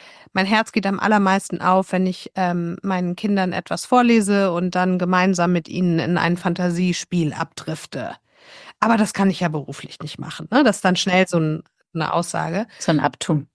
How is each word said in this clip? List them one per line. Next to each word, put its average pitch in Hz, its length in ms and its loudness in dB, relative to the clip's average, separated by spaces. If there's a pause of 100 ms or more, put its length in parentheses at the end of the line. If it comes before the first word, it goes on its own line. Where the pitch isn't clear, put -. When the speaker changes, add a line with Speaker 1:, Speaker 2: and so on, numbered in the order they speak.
(320)
Speaker 1:
mein 190 140 0
Herz 220 260 2
geht 196 140 -2
am 196 140 -2
allermeisten 196 640 2
auf, 185 300 2
wenn 185 140 0
ich, - 280 -6
ähm, 175 480 -2
meinen 180 340 -4
Kindern 190 360 0
etwas 185 340 -6
vorlese 208 640 4
und 175 220 -2
dann 185 240 0
gemeinsam 180 540 2
mit 170 160 0
ihnen 175 300 0
in 170 200 0
ein 175 180 2
Fantasiespiel 175 960 -2
abdrifte. - 800 -10 (640)
Aber 226 180 4
das 208 160 0
kann 196 160 2
ich - 100 -2
ja 180 80 0
beruflich 143 520 -10
nicht - 180 -12
machen", - 340 -12
ne? 277 120 4
Das 208 120 4
ist - 80 -4
dann 180 120 4
schnell 185 320 2
so 170 120 0
ein, 156 220 -2 (320)
eine 160 200 -4
Aussage. 170 520 -4 (120)
Speaker 2:
So - 140 0
ein 151 80 2
Abtun. 147 540 0